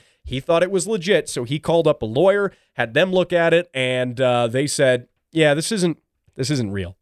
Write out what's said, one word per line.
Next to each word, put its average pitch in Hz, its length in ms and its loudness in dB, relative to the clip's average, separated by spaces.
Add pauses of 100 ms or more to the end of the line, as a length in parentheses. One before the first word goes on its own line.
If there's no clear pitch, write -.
(240)
He 127 160 -6
thought 170 220 0
it 185 80 -2
was 185 160 -2
legit, 185 420 0
so 135 140 -6
he 127 160 -4
called 160 300 0
up 147 120 0
a 117 60 -6
lawyer, 190 460 2 (220)
had 117 200 -4
them 180 160 2
look 180 220 0
at 165 200 2
it, 170 220 0
and, 127 460 -2
uh, 123 260 2
they 131 220 -2
said, 127 400 0 (240)
"Yeah, 156 200 4
this 160 200 -2
isn't, 180 260 0 (380)
this 127 120 -6
isn't 123 220 -2
real. 95 320 -8